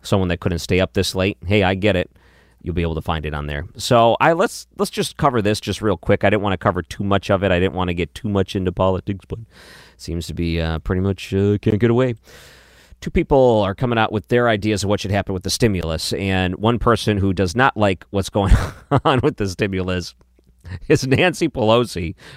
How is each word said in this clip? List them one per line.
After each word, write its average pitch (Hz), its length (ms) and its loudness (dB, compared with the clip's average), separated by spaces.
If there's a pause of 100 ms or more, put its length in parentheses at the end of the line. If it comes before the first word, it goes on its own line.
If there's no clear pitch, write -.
someone 95 260 0
that 85 120 -2
couldn't 87 180 -2
stay 90 220 -2
up 92 120 -2
this - 220 -2
late, 95 320 0
hey, 101 160 2
I 92 120 2
get 95 220 0
it. 90 140 -2 (520)
You'll 85 120 -6
be 85 80 0
able 82 140 -2
to 78 60 -6
find 80 220 -4
it 76 80 -8
on 73 140 -6
there. 73 180 -6 (120)
So 117 440 4
I, 151 140 4
let's, - 320 -2 (100)
let's 196 140 -2
just - 280 -6
cover 127 220 2
this 104 200 0
just - 200 -6
real 98 160 0
quick. - 280 0
I 98 60 4
didn't 101 120 2
wanna 98 160 -2
cover 90 240 0
too - 220 -10
much 98 260 0
of 95 120 2
it. 98 100 2
I 90 60 4
didn't 87 160 0
wanna 90 200 -2
get 85 200 -4
too - 140 -8
much 98 260 0
into 92 180 -2
politics, 95 540 -2
but 101 120 -10
it 113 80 -16 (500)
seems 85 300 -8
to 80 80 -10
be, 85 260 -2
uh, 80 200 -2
pretty 92 200 -2
much, 95 320 -4
uh, 101 260 2
can't 107 220 0
get 113 100 4
away. 120 260 0 (840)
Two - 100 -10
people 127 520 4
are 98 120 -2
coming 120 240 0
out 110 140 2
with 101 160 -4
their 120 200 4
ideas 104 340 0
of 98 80 0
what 101 100 0
should 92 100 -6
happen 101 220 0
with 92 120 -4
the 98 60 -4
stimulus, 82 640 0
and 92 420 0
one 113 220 2
person 107 400 2
who 95 140 2
does 90 220 -2
not 131 220 2
like 101 340 0
what's 98 200 -2
going 98 220 2 (260)
<laughs> - 260 0
on 139 180 2
with 143 140 0
the 101 120 -4
stimulus 92 640 -4 (760)
is 143 180 2
Nancy 165 420 2
Pelosi, 110 640 0 (220)